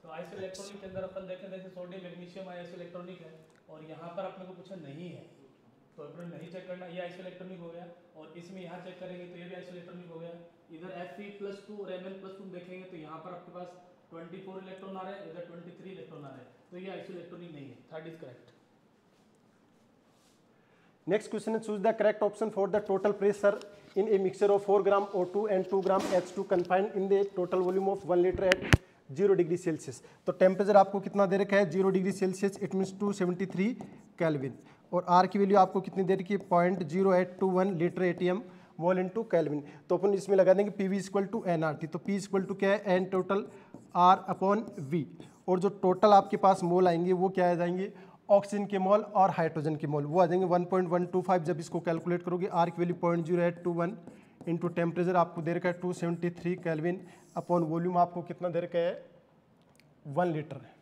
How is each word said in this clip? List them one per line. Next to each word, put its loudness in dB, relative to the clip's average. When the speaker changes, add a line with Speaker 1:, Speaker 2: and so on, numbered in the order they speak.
Speaker 1:
तो -18
isoelectronic -12
के -14
अंदर -8
अपन -12
देखें, -12
जैसे -14
sodium -14
magnesium -16
isoelectronic -14
है, -20
और -20
यहाँ -16
पर -6
अपने -12
को -18
पूछा -18
नहीं -14
है, -18
तो -16
अपन -16
नहीं -14
check -16
करना, -14
ये -12
आइसोइलेक्ट्रॉनिक -14
हो -14
गया, -16
और -20
इसमें -18
यहाँ -14
check -18
करेंगे -14
तो -18
ये -16
भी -14
isoelectronic -16
हो -14
गया। -12
इधर -14
एफ -14
ई -14
प्लस -12
टू -12
और -12
एम -12
एन -14
प्लस -16
टू -16
देखेंगे -16
तो -16
यहाँ -14
पर -14
आपके -16
पास -14
ट्वेंटी -14
फ़ोर -14
इलेक्ट्रॉन -14
आ -10
रहे -10
हैं, -14
इधर -12
ट्वेंटी -16
थ्री -14
इलेक्ट्रॉन -16
आ -14
रहे -16
हैं, -20
तो -14
ये -12
आइसोइलेक्ट्रॉनिक -14
नहीं -16
है, -18
Third -12
is -14
correct। -20
Speaker 2:
Next 0
question -4
is, -6
choose -6
the 4
correct 2
option -2
for 0
the 2
total 2
pressure 2
in 2
a 6
mixture 2
of 0
four 6
gram 4
O 2
two 0
and 0
two 2
gram 2
एच 0
टू -4
confined 2
in 0
the 4
total 0
volume 0
of -8
one 4
liter 2
at 2
zero 6
degree 0
Celsius। -6
तो -2
टेम्परेचर 6
आपको 6
कितना 0
दे 2
रखा 2
है, 4
ज़ीरो 2
डिग्री 2
सेल्सियस, -2
it -4
means -2
टू 0
सेवेंटी -2
थ्री -2
केल्विन, -2
और -2
आर 6
की -2
वैल्यू 6
आपको 4
कितनी -4
दे 4
रखी -4
है, 0
पॉइंट 4
ज़ीरो 2
एट 2
टू 2
वन 2
लीटर 0
एटीएम 0
mole 4
into -2
Kelvin। 2
तो 4
अपन 2
इसमें 2
लगा 8
देंगे 2
पीवी 0
equal 0
to -4
एनआरटी, -2
तो -6
P -2
equal -2
to -4
क्या 2
है, 2
N 2
total 0
R 8
upon 2
V, 0
और 2
जो 2
total 6
आपके 6
पास 6
mole 4
आएंगे 4
वो 2
क्या 4
आ 4
जाएंगे, -2
Oxygen 4
के -2
mole 4
और 4
hydrogen 0
के -6
mole, -2
वो 0
आ 8
जाएंगे 2
वन 2
पॉइंट 0
वन 2
टू 0
फ़ाइव। 2
जब -2
इसको -6
calculate -2
करोगे, -2
R 2
की -10
value 0
point 2
zero 2
एट 0
two -2
one -2
into -2
temperature 0
आपको 2
दे -2
रखा 0
है -4
two -4
seventy -2
three -4
Kelvin -2
upon 2
volume 0
आपको 2
कितना -6
दे -2
रखा -2
है, -2
वन 0
liter। -8